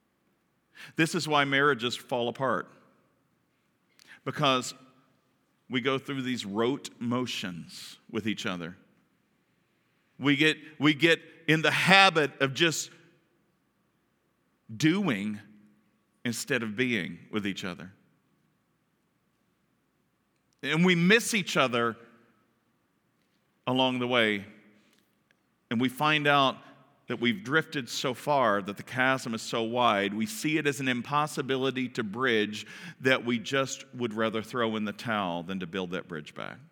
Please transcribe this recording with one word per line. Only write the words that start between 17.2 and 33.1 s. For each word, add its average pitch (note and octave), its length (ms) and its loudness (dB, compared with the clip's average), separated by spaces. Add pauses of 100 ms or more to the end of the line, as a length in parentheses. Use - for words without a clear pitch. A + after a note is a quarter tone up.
with G#2 160 -4
each F#2+ 180 -6
other. F2+ 280 -12 (2750)
And D#3+ 200 2
we F#3 120 6
miss G#3+ 380 4
each F#3 220 -2
other A#2 400 2 (1700)
along B2+ 360 0
the B2 80 -2
way, G#2+ 360 2 (1300)
and A#2 100 -2
we B2+ 80 2
find D3+ 380 2
out C#3 320 4 (480)
that B2 120 -6
we've A2+ 240 0
drifted D3 460 -2
so C3 260 -4
far, A#2 480 2
that F#2+ 140 -8
the - 80 -14
chasm B2+ 500 -2
is A2 80 -8
so A#2 220 -4
wide, A2 500 2
we A2 120 -2
see D#3 320 -2
it D3 100 -2
as C3+ 100 -2
an C3+ 80 -4
impossibility C3 1040 -2
to B2 160 -6
bridge G#2+ 600 0 (360)
that B2+ 240 4